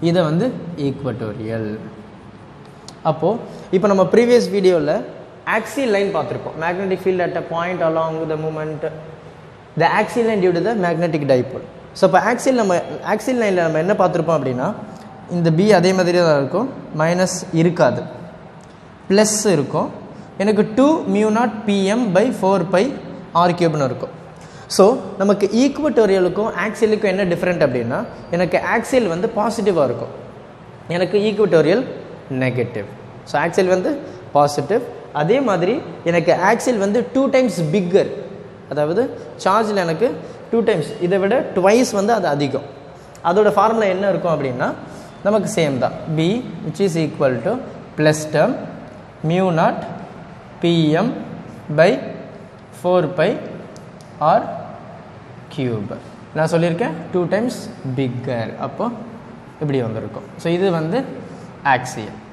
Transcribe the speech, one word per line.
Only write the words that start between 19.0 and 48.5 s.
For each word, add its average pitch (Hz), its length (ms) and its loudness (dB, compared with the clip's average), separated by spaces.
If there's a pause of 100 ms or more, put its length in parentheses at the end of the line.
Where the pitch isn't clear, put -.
ப்ளஸ் 214 320 2 (160)
இருக்கும். 147 320 -2 (540)
எனக்கு 208 200 2 (160)
டூ 262 80 6 (280)
mu 214 220 2
naught 226 160 0 (140)
P 202 140 2 (180)
M 254 40 0 (140)
by 208 100 6 (160)
four 190 160 4 (160)
pi 185 100 6 (640)
R 175 120 6
cube-னு 156 320 2
இருக்கும். - 240 -8 (600)
So 196 80 10 (360)
நமக்கு 196 260 2 (180)
ஈக்வட்டோரியலுக்கும் 208 840 2 (160)
ஆக்சியலுக்கும் 214 460 0
என்ன 196 100 0 (100)
டிஃப்ரெண்ட் 170 340 0
அப்படின்னா, 123 320 0 (380)
எனக்கு 175 220 2 (180)
ஆக்சியல் 233 380 2
வந்து 180 140 -2 (100)
பாசிட்டிவாக 202 520 2
இருக்கும், - 240 -6 (840)
எனக்கு 185 220 0 (100)
ஈக்வட்டோரியல் 180 560 4 (600)
நெகட்டிவ். 110 440 -2 (400)
So - 60 -14 (100)
ஆக்சியல் 180 320 2
வந்து 196 160 0 (440)
பாசிட்டிவ். 147 460 2 (380)
அதே 180 180 4 (100)
மாதிரி 180 240 2 (360)
எனக்கு 170 240 4 (180)
ஆக்சியல் 233 360 2
வந்து 208 120 2 (160)
டூ 262 80 4 (120)
டைம்ஸ் 262 220 4 (160)
பிக்கர், 175 380 2 (600)
அதாவது 151 300 0 (420)
சார்ஜில் 208 400 2
எனக்கு 170 240 0 (420)
டூ 226 80 2 (100)
டைம்ஸ், 170 220 0 (160)
இதை 185 160 2
விட 196 120 2 (220)
ட்வைஸ் 208 420 4
வந்து 208 200 2
அது 180 160 -2
அதிகம். 139 340 -2 (600)
அதோட 208 260 6
ஃபார்முலா 220 380 4
என்ன 190 180 -2
இருக்கும் 170 220 0
அப்படின்னா, 139 340 -2 (580)
நமக்கு 196 300 2
சேம் 147 280 2
தான், - 120 -2 (200)
B 160 120 2 (380)
which 156 200 -6
is 170 80 0 (100)
equal 139 300 0 (120)
to 208 80 0 (440)
plus 156 220 4 (140)
term 156 180 4 (760)